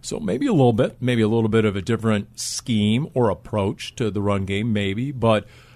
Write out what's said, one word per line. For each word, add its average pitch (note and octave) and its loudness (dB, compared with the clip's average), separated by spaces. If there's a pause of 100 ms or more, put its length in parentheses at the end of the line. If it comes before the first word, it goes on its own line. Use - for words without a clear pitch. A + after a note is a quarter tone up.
So - -8
maybe - -2
a A#3+ 2
little C3 6
bit, C3 0
maybe B2 2
a G#2+ 4
little A2 2
bit A2 4
of G2 0
a G2+ -4
different G#2+ -2
scheme A2 0
or B2 2
approach - -4
to A2+ -2
the G2+ -4
run G2+ 0
game, G2+ -2
maybe. G#2 -2
But A2+ 0 (300)